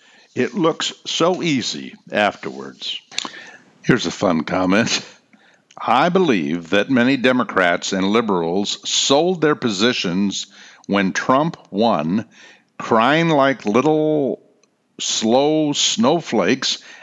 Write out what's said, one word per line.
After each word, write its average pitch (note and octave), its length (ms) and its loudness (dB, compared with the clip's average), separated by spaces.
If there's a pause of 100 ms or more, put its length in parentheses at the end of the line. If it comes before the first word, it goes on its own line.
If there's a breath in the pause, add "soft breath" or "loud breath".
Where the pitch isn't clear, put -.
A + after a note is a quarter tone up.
(340 soft breath)
It A#2+ 200 -4
looks - 380 -2 (140)
so E3 360 -2
easy F#2 520 -4 (180)
afterwards. C2+ 880 -4 (840 loud breath)
Here's B2+ 240 0
a E2+ 60 -6
fun E2+ 320 0
comment. F#2 600 0 (720 soft breath)
"I C3 320 2
believe F2+ 600 0
that G#2 200 2
many C3 260 4
Democrats A2 760 0
and F#2+ 140 0
liberals G2+ 840 0
sold E3 520 2
their D3+ 160 2
positions G2+ 880 -2 (400 loud breath)
when G2 260 0
Trump D3 440 0 (160)
won, G2 560 0 (500 loud breath)
crying C#3 500 2
like C#3 380 2
little D3 720 0 (600)
slow C#3+ 720 2
snowflakes C3 1080 0 (200 loud breath)